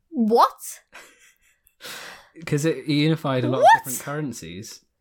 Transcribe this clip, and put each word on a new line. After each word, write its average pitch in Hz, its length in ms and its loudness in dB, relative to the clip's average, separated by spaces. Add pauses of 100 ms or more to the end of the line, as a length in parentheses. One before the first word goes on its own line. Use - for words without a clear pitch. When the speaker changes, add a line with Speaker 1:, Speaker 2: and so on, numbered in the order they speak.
Speaker 1:
What? 240 720 0 (120)
Speaker 2:
<laughs> - 1500 -20
'Cause 147 200 -2
it 151 220 -2
unified 147 580 0
a 123 40 0
lot 131 120 0
Speaker 1:
What? 698 160 8
Speaker 2:
of - 80 -2
different 131 180 -10
currencies. 113 800 -10 (180)